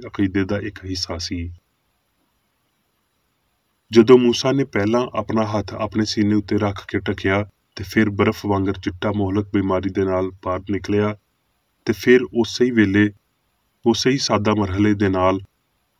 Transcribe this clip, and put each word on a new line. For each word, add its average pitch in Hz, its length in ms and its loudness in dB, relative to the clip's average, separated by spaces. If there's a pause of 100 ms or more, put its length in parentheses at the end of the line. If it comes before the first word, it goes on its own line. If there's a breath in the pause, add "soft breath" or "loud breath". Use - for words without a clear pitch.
ਅਕੀਦੇ 98 380 -2
ਦਾ 101 140 -4
ਇੱਕ 104 260 -12
ਹਿੱਸਾ 92 320 -8
ਸੀ। 85 360 -8 (2500)
ਜਦੋਂ 117 260 10
ਮੂਸਾ 123 340 2
ਨੇ 135 120 0
ਪਹਿਲਾਂ 110 500 -2
ਆਪਣਾ 110 320 -2
ਹੱਥ 107 280 -4
ਆਪਣੇ 107 320 -4
ਸੀਨੇ 104 300 0
ਉੱਤੇ 104 220 -2
ਰੱਖ 101 300 -4
ਕੇ 107 120 -4
ਢਕਿਆ 98 500 -2 (260)
ਤੇ 104 80 -12
ਫਿਰ 107 260 0
ਬਰਫ਼ 104 360 -2
ਵਾਂਗਰ 98 280 0
ਚਿੱਟਾ 101 380 -6
ਮੋਹਲਕ 101 420 -2
ਬਿਮਾਰੀ 95 360 -2
ਦੇ 95 160 -2
ਨਾਲ 92 260 -2 (140)
ਬਾਹਰ 92 260 -4
ਨਿਕਲਿਆ 104 460 -2 (680)
ਤੇ - 80 -2
ਫਿਰ - 300 6
ਉਸੇ 117 420 -2
ਹੀ 123 60 0
ਵੇਲੇ, 104 400 2 (760)
ਉਸੇ 117 240 2
ਹੀ 139 80 2
ਸਾਦਾ 107 380 0
ਮਰਹਲੇ 104 380 0
ਦੇ 101 160 0
ਨਾਲ 95 300 2 (600)